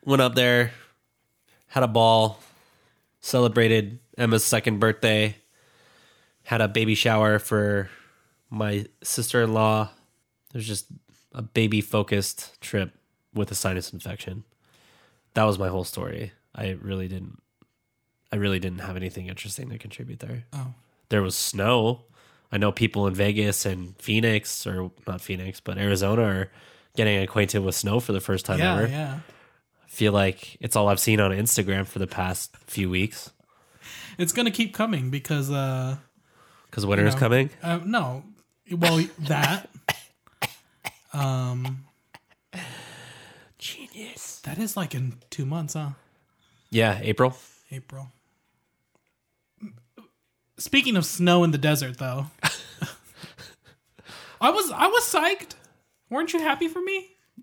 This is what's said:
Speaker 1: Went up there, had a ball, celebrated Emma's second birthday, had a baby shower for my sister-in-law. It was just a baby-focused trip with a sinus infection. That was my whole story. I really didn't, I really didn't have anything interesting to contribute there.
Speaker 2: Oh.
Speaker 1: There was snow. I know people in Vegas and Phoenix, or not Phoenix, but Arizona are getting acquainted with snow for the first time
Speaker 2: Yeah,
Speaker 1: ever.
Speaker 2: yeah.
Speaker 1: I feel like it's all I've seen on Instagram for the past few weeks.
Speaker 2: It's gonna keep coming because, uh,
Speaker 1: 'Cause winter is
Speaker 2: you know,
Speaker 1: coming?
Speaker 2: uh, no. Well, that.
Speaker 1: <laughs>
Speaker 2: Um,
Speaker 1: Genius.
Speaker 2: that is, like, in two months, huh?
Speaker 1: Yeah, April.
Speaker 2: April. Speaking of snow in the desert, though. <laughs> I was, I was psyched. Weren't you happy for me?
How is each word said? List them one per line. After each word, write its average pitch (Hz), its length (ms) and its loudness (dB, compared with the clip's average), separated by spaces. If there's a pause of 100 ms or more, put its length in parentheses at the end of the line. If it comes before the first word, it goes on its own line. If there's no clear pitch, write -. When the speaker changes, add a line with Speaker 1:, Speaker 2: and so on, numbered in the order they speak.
Speaker 1:
Went 139 160 6
up 123 140 4
there, 123 360 6 (960)
had 131 160 2
a 120 40 4
ball, 113 520 6 (840)
celebrated 113 800 4 (180)
Emma's 113 260 4
second 110 360 0
birthday, 107 560 2 (1080)
had 113 180 0
a 107 60 4
baby 110 280 2
shower 107 440 4
for 104 500 0 (600)
my 104 360 -4 (180)
sister-in-law. 110 840 2 (640)
It 127 40 -10
was 110 100 -8
just 104 180 -6 (480)
a - 80 -10
baby-focused 107 1200 0
trip 95 300 -4 (420)
with 104 180 -2
a 98 40 -8
sinus 92 380 -4
infection. 92 500 -12 (920)
That 110 80 4
was 104 160 4
my 95 80 -2
whole 92 160 -4
story. - 480 -8 (240)
I - 140 -6 (120)
really 95 260 -6
didn't, 92 320 -12 (920)
I 107 60 -4
really 98 220 0
didn't 90 200 -6
have 92 180 -10
anything 92 300 -8
interesting 104 420 -12
to 113 80 -10
contribute 117 420 -14
there. 120 340 -12
Speaker 2:
Oh. 131 200 -10 (360)
Speaker 1:
There 107 120 4
was 92 160 -2
snow. 117 680 0 (460)
I 104 60 -4
know 101 140 2
people 107 340 0
in 95 80 0
Vegas 101 540 0
and 90 300 -8
Phoenix, 110 680 0
or 92 240 -6 (180)
not 92 140 -8
Phoenix, 95 380 -8
but 95 180 -8
Arizona 101 460 2
are 98 280 0 (440)
getting 107 260 4
acquainted 101 380 0
with 95 160 -2
snow 104 240 0
for 120 120 -4
the 95 80 -2
first 95 280 -4
time 98 100 0
Speaker 2:
Yeah, 165 200 2
Speaker 1:
ever. 110 100 2
Speaker 2:
yeah. 143 320 -6 (640)
Speaker 1:
I - 40 -20
feel 107 240 2
like 98 480 0
it's - 160 -4
all 104 140 4
I've 98 100 4
seen 107 200 6
on 98 100 8
Instagram 98 560 0
for - 140 -8
the 95 80 -2
past - 580 -6
few 95 240 -2
weeks. 92 400 -2 (880)
Speaker 2:
It's 175 140 0
gonna 240 180 0
keep 226 240 -2
coming 175 340 -2
because, 139 400 -2
uh, 135 480 -2 (720)
Speaker 1:
'Cause 101 160 -4
winter 101 200 4
is 131 100 4
Speaker 2:
you 135 40 -2
know, - 0 -
Speaker 1:
coming? 131 300 4 (140)
Speaker 2:
uh, 170 200 -2
no. 151 400 -2 (480)
Well, 170 320 4 (180)
that. 147 520 0
Speaker 1:
<laughs> - 60 -20 (1300)
Speaker 2:
Um, 131 720 -4 (1700)
Speaker 1:
Genius. - 840 -16
Speaker 2:
that 156 160 -8
is, 214 180 -6
like, 180 160 -6
in 127 220 -6 (160)
two 143 120 -8
months, 151 300 -4
huh? 151 160 -6 (800)
Speaker 1:
Yeah, 110 320 4
April. 127 340 2 (360)
Speaker 2:
April. 135 400 -16 (2500)
Speaking 269 400 0
of 165 80 2
snow 175 380 4
in 165 80 4
the 147 60 0
desert, 139 400 0
though. 135 380 -6
<laughs> - 80 -8 (2000)
I 247 100 6
was, 392 200 0
I 277 160 4
was 453 160 4
psyched. 370 500 0 (560)
Weren't 320 240 -4
you 339 80 0
happy 311 260 0
for 339 140 -6
me? 381 260 -6 (360)